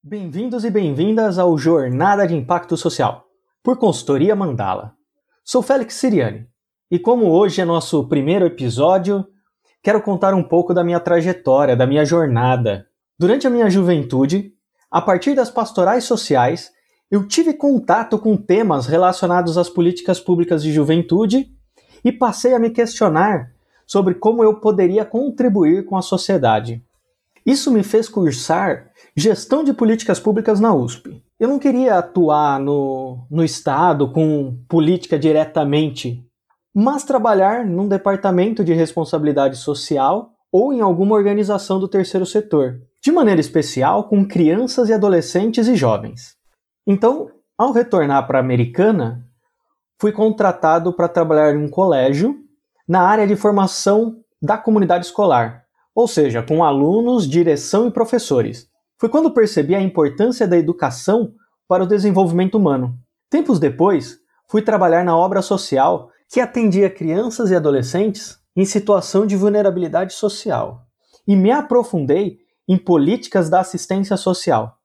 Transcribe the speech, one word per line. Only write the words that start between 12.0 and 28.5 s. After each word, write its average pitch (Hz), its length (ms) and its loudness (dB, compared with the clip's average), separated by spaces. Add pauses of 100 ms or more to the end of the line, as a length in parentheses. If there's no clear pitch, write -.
jornada. 123 800 0 (320)
Durante 226 280 2
a 254 40 2
minha 233 180 2
juventude, 170 840 0 (360)
a 170 120 0
partir 208 320 0
das 254 160 0
pastorais 190 540 0
sociais, 147 680 -2 (400)
eu 202 180 -2
tive 320 240 0
contato 233 680 0
com 214 160 0
temas 185 520 0
relacionados 175 720 0
às 175 100 0
políticas 175 500 -2
públicas 170 440 0
de 156 100 -2
juventude 170 800 0 (520)
e 247 80 2
passei 247 440 0
a 240 40 2
me 226 120 0
questionar 202 800 0 (360)
sobre 190 280 0
como 226 280 0
eu 214 160 4
poderia 202 460 0
contribuir 208 800 0
com 190 140 -6
a 175 40 -4
sociedade. 117 800 -2 (640)
Isso 277 240 0
me 214 120 4
fez 220 280 0
cursar 170 800 -2 (260)